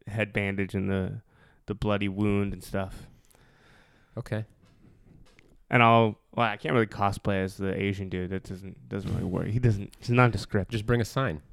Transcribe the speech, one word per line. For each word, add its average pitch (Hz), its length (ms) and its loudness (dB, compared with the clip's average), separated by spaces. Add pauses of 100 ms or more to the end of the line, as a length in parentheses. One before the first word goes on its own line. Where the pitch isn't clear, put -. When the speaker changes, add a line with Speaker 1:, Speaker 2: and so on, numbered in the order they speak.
Speaker 1:
head 104 280 -4
bandage 98 400 -2
and 95 160 0
the, 95 320 -2 (420)
the 104 100 -6
bloody 101 340 0
wound 101 440 0
and 90 100 -12
stuff. - 440 -8 (1120)
Speaker 2:
Okay. 107 260 -6 (1300)
Speaker 1:
And 120 120 6
I'll, 117 360 6 (160)
well, 117 120 2
I 107 120 -2
can't 156 160 -2
really 113 120 4
cosplay 101 560 0
as 95 140 -4
the 98 240 -2
Asian 98 300 -2
dude. 90 200 -4
That 95 140 -6
doesn't, 95 440 -14
doesn't 101 240 -6
really 90 120 -2
work. 90 240 -2
He 107 100 0
doesn't, 104 400 2
he's - 120 -6
nondescript. 120 600 4
Speaker 2:
Just 107 160 -4
bring 120 140 2
a 113 60 0
sign 110 340 -4 (120)